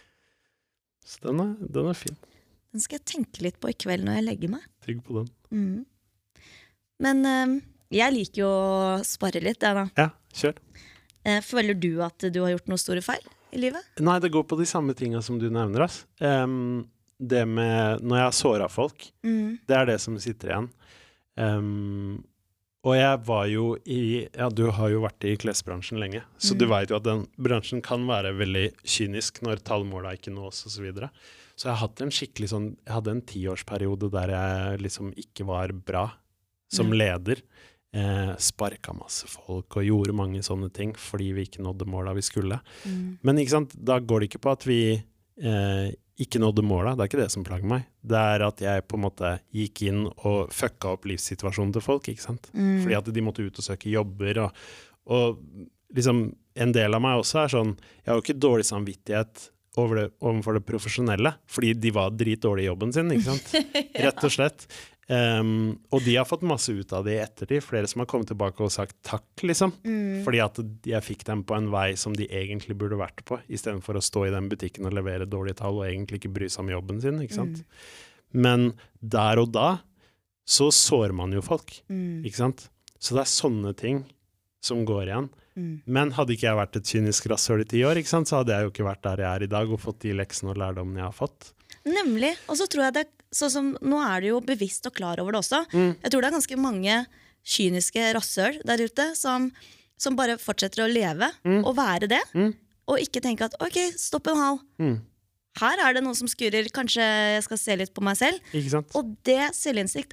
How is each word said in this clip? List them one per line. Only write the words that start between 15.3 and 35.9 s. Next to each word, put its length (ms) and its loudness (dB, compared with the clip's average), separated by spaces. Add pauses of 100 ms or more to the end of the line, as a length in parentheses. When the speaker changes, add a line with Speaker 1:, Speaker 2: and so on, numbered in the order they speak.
Speaker 1:
du 120 0
nevner, 340 2
ass. 200 -6 (160)
Ehm, 640 0 (340)
det 260 4
med 540 2
når 160 0
jeg 80 6
har 140 2
såret 320 2
folk, 400 -4 (120)
Speaker 2:
Mm. 440 -2
Speaker 1:
det 100 4
er 100 6
det 140 0
som 180 -6
sitter 300 -8
igjen. 220 -4 (640)
Ehm, 880 -2 (600)
og 120 4
jeg 300 4
var 200 2
jo 300 0 (100)
i, 500 -2
ja, 120 0
du 220 2
har 200 2
jo 120 2
vært 220 -4
i 120 2
klesbransjen 640 -4
lenge, 220 -6 (160)
så 180 2
du 100 6
Speaker 2:
Mm. 40 4
Speaker 1:
vet 200 2
jo 60 0
at 80 -2
den 220 0 (120)
bransjen 440 -2
kan 240 -2
være 300 -2
veldig 360 0 (100)
kynisk 600 -4
når 200 -4
tallmåla 540 -4
ikke 180 -14
nås 320 -12
og 60 -12
så 100 -10
videre. 280 -10 (460)
Så 120 -8
jeg 80 -2
har 120 0
hatt 120 -10
en 100 -2
skikkelig 380 -4
sånn, 360 -4
jeg 100 -8
hadde 160 -2
en 120 -4
tiårsperiode 880 -4
der 180 -2
jeg 520 -2
liksom 340 -8
ikke 320 -12
var 220 -2
bra 420 -4 (580)